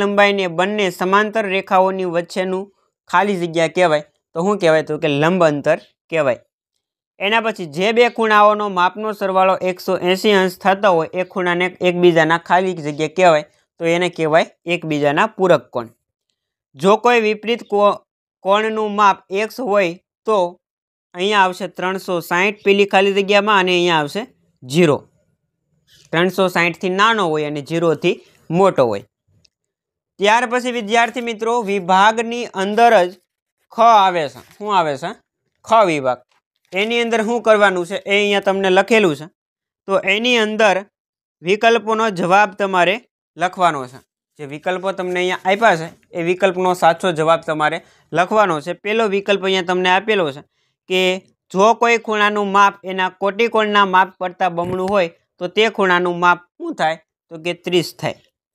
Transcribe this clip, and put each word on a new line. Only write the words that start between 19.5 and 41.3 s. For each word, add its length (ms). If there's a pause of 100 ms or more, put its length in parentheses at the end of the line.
હોય 380 (280)
તો 120 (760)
અહીંયા 300
આવશે 240
ત્રણસો 520
સાઈઠ 440
પેલી 220
ખાલી 320
જગ્યામાં 400
અને 140
અહીંયા 280
આવશે 220 (400)
ઝીરો. 360 (1120)
ત્રણસો 360
સાઈઠથી 420
નાનો 380
હોય 200
અને 140
ઝીરોથી 520 (360)
મોટો 360
હોય. 180 (1160)
ત્યાર 300
પછી 220
વિદ્યાર્થી 560
મિત્રો 340
વિભાગની 840 (100)
અંદર 380 (140)
જ 60 (600)
ખ 60
આવે 500
છે. 120 (120)
શું 240
આવે 220
છે? 120 (540)
ખ 220
વિભાગ. 340 (520)
એની 280
અંદર 240
શું 180
કરવાનું 440
છે 100
એ 200
અહીંયા 300
તમને 240
લખેલું 460
છે. 100 (640)
તો 120
એની 380
અંદર 380 (680)